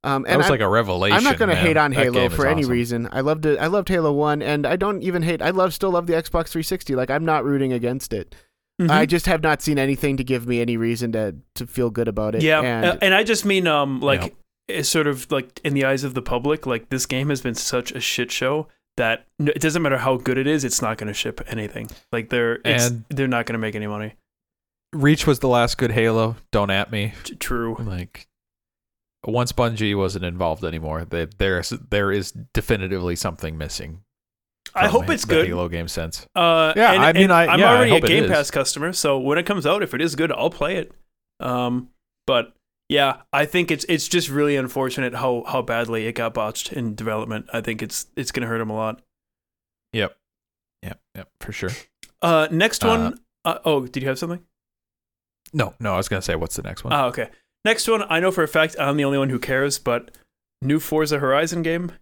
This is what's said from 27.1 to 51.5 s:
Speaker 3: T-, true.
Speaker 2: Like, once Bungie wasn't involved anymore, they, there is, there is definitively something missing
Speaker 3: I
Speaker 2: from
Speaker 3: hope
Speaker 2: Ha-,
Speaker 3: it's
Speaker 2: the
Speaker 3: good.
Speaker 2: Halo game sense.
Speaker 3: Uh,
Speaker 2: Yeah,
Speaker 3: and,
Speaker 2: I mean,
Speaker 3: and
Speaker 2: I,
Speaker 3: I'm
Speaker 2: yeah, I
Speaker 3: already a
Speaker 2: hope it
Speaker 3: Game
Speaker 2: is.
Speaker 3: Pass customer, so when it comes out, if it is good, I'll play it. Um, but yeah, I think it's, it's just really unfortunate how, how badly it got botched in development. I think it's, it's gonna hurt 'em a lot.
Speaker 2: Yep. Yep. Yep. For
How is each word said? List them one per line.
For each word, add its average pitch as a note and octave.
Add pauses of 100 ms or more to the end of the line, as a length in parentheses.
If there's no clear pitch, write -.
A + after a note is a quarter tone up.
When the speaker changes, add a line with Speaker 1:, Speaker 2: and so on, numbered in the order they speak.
Speaker 3:
T-, -
true. A#2
Speaker 2:
Like, F#2 (1000)
once A#2+
Bungie A2
wasn't F#2+
involved F2
anymore, D#2+
they, E2 (100)
there F#2+
is, G2 (160)
there G2+
is G2+ (220)
definitively F#2
something D#2+
missing E2 (760)
Speaker 3:
I F#3+
Speaker 2:
from G#3
Speaker 3:
hope B3
Speaker 2:
Ha-, E4
Speaker 3:
it's -
Speaker 2:
the A2
Speaker 3:
good. D#3+
Speaker 2:
Halo F2
game E2+
sense. -
Speaker 3:
Uh, E3
Speaker 2:
Yeah, G#3+
Speaker 3:
and, -
Speaker 2:
I D#3+
mean, F#3
Speaker 3:
and F#3+
Speaker 2:
I, E3+
Speaker 3:
I'm F3
Speaker 2:
yeah, G3+
I A#3+
Speaker 3:
already -
a F#3+
Speaker 2:
hope E3
it -
Speaker 3:
Game A#2+
Speaker 2:
is. -
Speaker 3:
Pass D3+
customer, D3
so C#3
when C#3
it E3+
comes G3
out, G3
if -
it C3
is D#3
good, D#3+
I'll C3
play F3
it. - (480)
Um, B2 (360)
but A#2+ (340)
yeah, C#3 (140)
I D3
think E3+
it's, D3+
it's D#3+
just D3+
really C#3+
unfortunate B2+
how, B2
how C3
badly A2+
it A#2
got A#2
botched A2
in A#2
development. A2
I A#2
think A2
it's, - (100)
it's C3
gonna B2
hurt A2+
'em A2
a G#2+
lot. A2 (880)
Speaker 2:
Yep. G#2 (640)
Yep. - (160)
Yep. F#2 (120)
For -